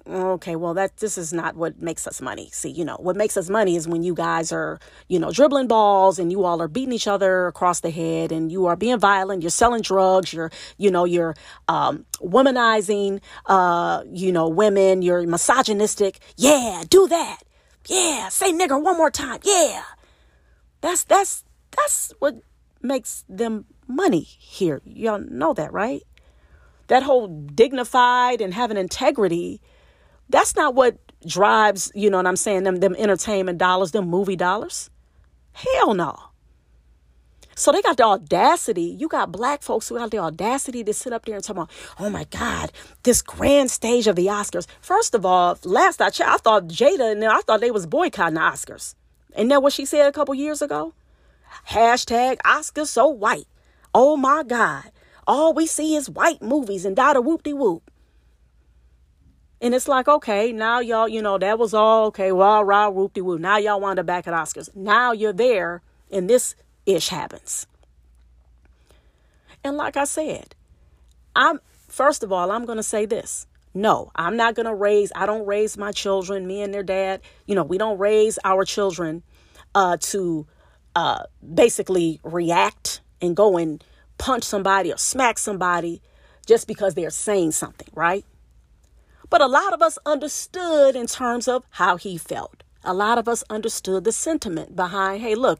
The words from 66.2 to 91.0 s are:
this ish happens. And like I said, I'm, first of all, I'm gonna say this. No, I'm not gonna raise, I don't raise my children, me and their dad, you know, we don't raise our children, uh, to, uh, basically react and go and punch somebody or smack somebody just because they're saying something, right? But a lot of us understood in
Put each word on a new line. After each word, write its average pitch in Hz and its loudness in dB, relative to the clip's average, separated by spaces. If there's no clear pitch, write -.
this 247 2
ish 185 2
happens. - -10
And 277 -4
like 285 -6
I 285 2
said, 294 -6
I'm, 214 2
first 277 0
of 196 -6
all, 185 0
I'm 233 -4
gonna 226 -6
say 214 -4
this. - -6
No, 185 0
I'm 170 -4
not 233 2
gonna 226 -4
raise, 202 2
I 185 -4
don't 214 -4
raise 208 -2
my 208 -8
children, 196 -4
me 196 -8
and 196 -6
their 202 -6
dad, 190 -4
you 202 -4
know, 185 2
we 165 -4
don't 214 -2
raise 214 2
our 190 2
children, 175 -4
uh, 185 4
to, 170 -4
uh, 156 -2
basically 175 0
react 170 -2
and 175 -2
go 196 4
and 160 -6
punch 247 -4
somebody 196 0
or - -8
smack 254 -2
somebody 175 -4
just 226 4
because 196 -4
they're 160 -6
saying 180 -2
something, - -10
right? 175 -2
But 330 4
a 269 4
lot 339 2
of 311 -2
us 320 0
understood 302 0
in 240 -8